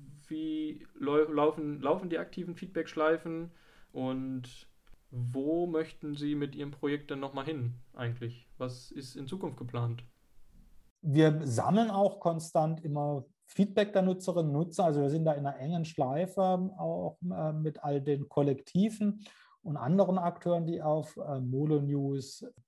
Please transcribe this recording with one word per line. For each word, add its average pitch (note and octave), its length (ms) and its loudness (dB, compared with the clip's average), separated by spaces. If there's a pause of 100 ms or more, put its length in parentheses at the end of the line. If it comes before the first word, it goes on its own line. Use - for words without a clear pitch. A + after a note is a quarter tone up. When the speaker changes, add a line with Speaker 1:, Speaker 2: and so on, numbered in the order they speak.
(280)
Speaker 1:
wie D#3 580 -6 (120)
lau-, D3 320 4
laufen, D3+ 500 2
laufen F3 280 0
die E3 100 -2
aktiven F3 360 -6
Feedback-Schleifen E3 960 0 (420)
und C3 760 -6 (420)
wo C3+ 560 -2
möchten D#3+ 500 -4
Sie D3 180 -2
mit C#3+ 200 -4
Ihrem C#3+ 160 -8
Projekt C#3+ 400 -2
denn C#3 100 -6
nochmal C#3 240 -6
hin C3 300 -4 (200)
eigentlich? A#2+ 540 -6 (100)
Was B2+ 320 -8
ist C3+ 260 -12
in C#3 100 -10
Zukunft F#3+ 300 -6
geplant? A#2+ 480 -4 (1000)
Speaker 2:
Wir D3+ 440 4
sammeln F3+ 440 2
auch G3 280 2
konstant E3 680 0
immer D3 400 -2 (220)
Feedback G3+ 460 2
der F#3+ 100 4
Nutzerinnen F3 520 2
und D#3 100 4
Nutzer. F3 220 0
Also D3 160 4
wir C#3 80 4
sind D#3+ 140 0
da D#3 100 4
in C#3+ 120 -4
einer C#3 140 -4
engen D#3+ 240 -2
Schleife D#3 560 -2 (380)
auch, E3 400 -4 (120)
äh, D#3+ 220 -2
mit D#3 320 -4
all C#3+ 160 0
den C#3 280 0
Kollektiven F3+ 960 0 (420)
und D3 100 -4
anderen F#3 420 4
Akteuren, F3 460 0
die E3 160 -2
auf, D3+ 360 0
äh, C#3 240 -4
Molo C#3+ 400 2
News C#3 640 -2 (220)